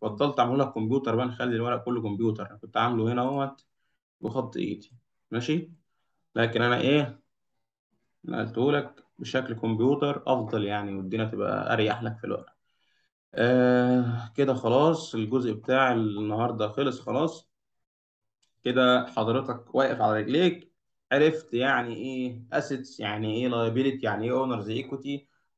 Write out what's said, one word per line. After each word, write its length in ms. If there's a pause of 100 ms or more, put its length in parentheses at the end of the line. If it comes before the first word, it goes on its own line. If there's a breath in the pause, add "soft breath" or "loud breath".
فضلت 380
اعمله 260
لك 80
كمبيوتر 420
بقى، 100
نخلي 300
الورق 280
كله 180
كمبيوتر. 480
أنا 80
كنت 200
عامله 360
هنا 80
اهوت 440 (560)
بخط 360
ايدي، 340 (400)
ماشي؟ 400 (640)
لكن 260
انا 200
ايه، 380 (1040)
نقلته 460
لك 320 (160)
بشكل 340
كمبيوتر 760
افضل 360
يعني، 320
والدنيا 300
تبقى 480
اريح 300
لك 140
في 60
الورق. 300 (840)
آه، 1000
كده 180
خلاص 640
الجزء 380
بتاع 400
النهارده 760
خلص 340
خلاص. 500 (1120)
كده 420
حضرتك 680
واقف 260
على 200
رجليك، 520 (380)
عرفت 420
يعني 420
ايه 480 (100)
اسيتس، 460
يعني 360
ايه 120
لايبيليتي، 580
يعني 200
ايه 60
اونرز 380
ايكويتي. 580 (300)